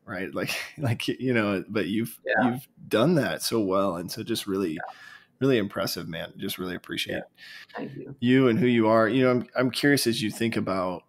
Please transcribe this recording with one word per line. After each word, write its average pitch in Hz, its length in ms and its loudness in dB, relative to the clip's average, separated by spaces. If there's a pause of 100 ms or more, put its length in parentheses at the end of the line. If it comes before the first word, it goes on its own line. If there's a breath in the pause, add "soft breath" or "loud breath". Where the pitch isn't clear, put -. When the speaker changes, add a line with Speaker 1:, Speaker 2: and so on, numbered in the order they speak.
Speaker 1:
right? 90 300 -8
Like, - 160 -4 (140)
<laughs> - 120 -18
like, 117 300 -2
you 123 260 -2
know, 104 340 0
but 98 200 -2
you've, 110 380 -4
Speaker 2:
Yeah. 117 260 2
Speaker 1:
you've 127 160 -6 (200)
done 135 280 4
that 98 260 0
so 117 180 0
well. 98 380 0
And 87 140 -8
so 110 120 -8
just 104 240 -4
really, 95 260 0
Speaker 2:
Yeah. 80 80 -8 (580 loud breath)
Speaker 1:
really 135 180 4
impressive, 95 500 -4
man. 82 300 -10
Just 98 200 -8
really 92 180 -6
appreciate - 400 -8
Speaker 2:
Yeah. - 640 -14
Thank - 180 -12
you. - 240 -14
Speaker 1:
you 127 280 6
and 113 120 4
who 123 80 4
you 117 200 4
are. 110 200 6
You 127 180 2
know, 127 60 4
I'm, 123 240 0
I'm 127 160 0
curious 143 360 2
as 113 140 0
you 107 100 -2
think 117 260 -2
about, 92 520 -4